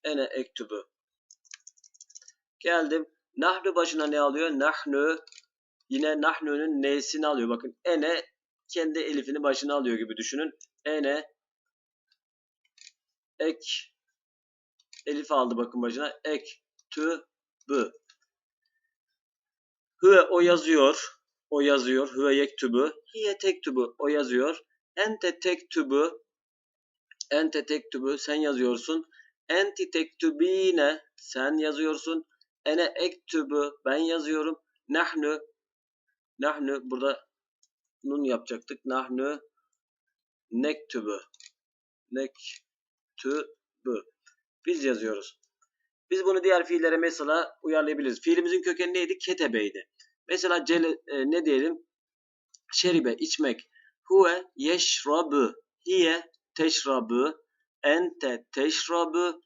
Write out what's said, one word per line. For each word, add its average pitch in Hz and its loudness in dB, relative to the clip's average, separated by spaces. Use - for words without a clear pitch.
Ene 147 -2
ektubu. 110 -8
Geldim. 160 0
Nahnu 180 0
başına 160 0
ne 147 0
alıyor? 147 2
Nahnu. 147 0
Yine 151 -2
nahnu'nun 151 -2
n'sini 143 -2
alıyor. 127 0
Bakın 117 -6
ene 165 0
kendi 160 -2
elifini 143 -4
başına 143 0
alıyor 123 0
gibi 110 -6
düşünün. 139 -6
Ene 147 -4
ek 160 -4
elif 147 -4
aldı 123 2
bakın 120 -4
başına. 123 -6
Ek - -6
tü 156 -4
bü. 135 0
Hüve 190 12
o 175 4
yazıyor. 156 4
O 147 0
yazıyor. 131 2
Hüve 139 2
yektübü. 139 0
Hiye 208 -4
tektübü. 156 -2
O 147 -2
yazıyor. 143 0
Ente 196 -2
tektübü. 160 0
Ente 156 0
tektübü. 139 -4
Sen 147 -6
yazıyorsun. 143 -2
Enti 185 -2
tektübine. 160 0
Sen 139 -4
yazıyorsun. 156 -2
Ene 160 0
ektübü. 147 -2
Ben 135 0
yazıyorum. 156 -2
Nahnu. 151 -2
Nahnu. 143 -4
Burada 135 -4
nun 143 -4
yapacaktık. 120 -6
Nahnu 131 -4
nektübü. 113 -4
Nektübü. - -10
Biz 165 -2
yazıyoruz. 110 -4
Biz 185 -2
bunu 185 2
diğer 175 4
fiillere 165 2
mesela 160 -2
uyarlayabiliriz. 151 -2
Fiilimizin 175 2
kökeni 180 -2
neydi? 180 -2
Ketebeydi. 113 -2
Mesela 175 0
cele, 165 2
e, 143 -4
ne 165 0
diyelim? 151 2
Şeribe, 151 2
içmek. 151 -2
Huve 185 6
yeşrabu. 147 2
Hiye 170 2
teşrabu. 135 0
Ente 143 0
teşrabu. 165 -2